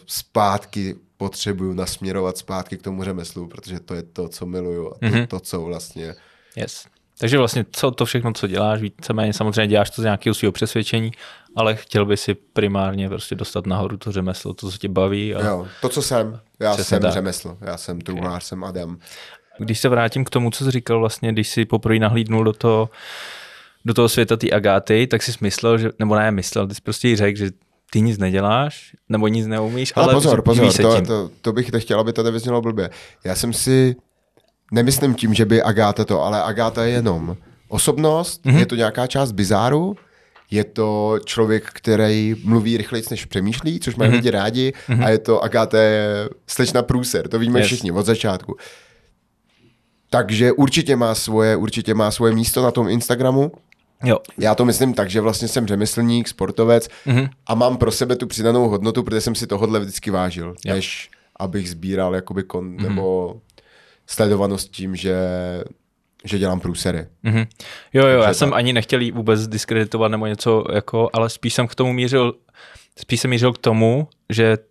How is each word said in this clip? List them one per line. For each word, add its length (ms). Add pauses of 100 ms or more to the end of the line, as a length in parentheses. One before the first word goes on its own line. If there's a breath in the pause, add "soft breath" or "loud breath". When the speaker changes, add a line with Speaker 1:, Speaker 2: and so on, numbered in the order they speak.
Speaker 1:
zpátky 880 (220)
potřebuju 560
nasměrovat 640
zpátky 400
k 40
tomu 220
řemeslu, 440
protože 320
to 140
je 100
to, 240
co 180
miluju 420
a 120
to, 60 (100)
Speaker 2:
Mhm. 120
Speaker 1:
to, 120
co 220
vlastně 540 (400 soft breath)
Speaker 2:
Yes. 300 (340)
Takže 180
vlastně 340
co, 200
to 140
všechno, 280
co 140
děláš, 340
víceméně 520
samozřejmě 340
děláš 220
to 120
z 40
nějakého 280
svého 180
přesvědčení, 600 (440 loud breath)
ale 200
chtěl 300
by 120
si 160
primárně 760
prostě 260
dostat 300
nahoru 320
to 140
řemeslo, 420
to, 180
co 60
tě 120
baví 460
a 100
Speaker 1:
Jo, 220 (140)
to, 80
co 120
jsem. 380 (200)
Já 140
Speaker 2:
Přesně 160
Speaker 1:
jsem 120
Speaker 2:
tak. 120
Speaker 1:
řemeslo, 480
já 160
jsem 240
truhlář, 420
Speaker 2:
Ok. 40
Speaker 1:
jsem 160
Adam. 340 (600 loud breath)
Speaker 2:
Když 200
se 100
vrátím 360
k 40
tomu, 220
co 140
jsi 60
říkal 280
vlastně, 340
když 160
jsi 160
poprvé 340
nahlídnul 440
do 100
toho, 360 (960 loud breath)
do 80
toho 160
světa 280
té 120
Agáty, 580
tak 160
jsi 80 (100)
myslel, 360
že, 120 (100)
nebo 160
ne 160
myslel, 360
ty 80
jsi 60
prostě 260
jí 80
řekl, 220
že 120 (420)
ty 100
nic 160
neděláš, 800 (140)
nebo 180
nic 200
neumíš, 480
Speaker 1:
Ale 100
Speaker 2:
ale 80
Speaker 1:
pozor, 240
Speaker 2:
že 40
Speaker 1:
pozor, 220
Speaker 2:
divíš 120
se 60
Speaker 1:
to, 140
Speaker 2:
tím. 100
Speaker 1:
to, 240 (120)
to 120
bych 180
nechtěl, 280
aby 140
to 100
nevyznělo 380
blbě. 280 (340 loud breath)
Já 120
jsem 180
si, 420 (760)
nemyslím 440
tím, 180
že 120
by 160
Agáta 440
to, 180
ale 200
Agáta 420
je 60
jenom 460 (300 soft breath)
osobnost, 800
Speaker 2:
Mhm. 120
Speaker 1:
je 80
to 100
nějaká 320
část 240
bizáru, 640 (560 soft breath)
je 120
to 640
člověk, 480
který 680
mluví 340
rychlejc, 320
než 160
přemýšlí, 540
což 160
mají 140
Speaker 2:
Mhm. 80
Speaker 1:
lidi 140
rádi, 420 (140 loud breath)
Speaker 2:
Mhm. 160
Speaker 1:
a 60
je 80
to, 260
Agáta 380
je 480 (180)
slečna 360
průser, 440
to 120
víme 200
Speaker 2:
Yes. 80
Speaker 1:
všichni 240
od 140
začátku. 520 (1500 loud breath)
Takže 420
určitě 440
má 200
svoje, 400
určitě 380
má 180
svoje 220
místo 300
na 80
tom 180
Instagramu. 600 (520)
Speaker 2:
Jo. 160 (180)
Speaker 1:
Já 180
to 100
myslím 280
tak, 160
že 120
vlastně 260
jsem 200
řemeslník, 600
sportovec 600 (180 loud breath)
Speaker 2:
Mhm. 220 (200)
Speaker 1:
a 80
mám 220
pro 140
sebe 240
tu 120
přidanou 420
hodnotu, 340
protože 180
jsem 140
si 120
tohodle 320
vždycky 320
vážil, 440 (100)
Speaker 2:
Jo. 100
Speaker 1:
než 340 (300 soft breath)
abych 300
sbíral 460
jakoby 260
kon-, 340
Speaker 2:
Mhm. 80
Speaker 1:
nebo 520 (720 soft breath)
sledovanost 640
tím, 240
že, 200 (1120)
že 140
dělám 200
průsery. 480 (160)
Speaker 2:
Mhm. 140 (560 loud breath)
Jo, 140
jo, 100
Speaker 1:
Takže 100
Speaker 2:
já 60
jsem 160
Speaker 1:
tak. 80
Speaker 2:
ani 160
nechtěl 280
jí 100
vůbec 360
diskreditovat 640
nebo 140
něco, 380 (100)
jako, 400
ale 160
spíš 240
jsem 140
k 80
tomu 180
mířil, 400 (640 loud breath)
spíš 220
jsem 100
mířil 220
k 40
tomu, 500 (220)
že 280 (140)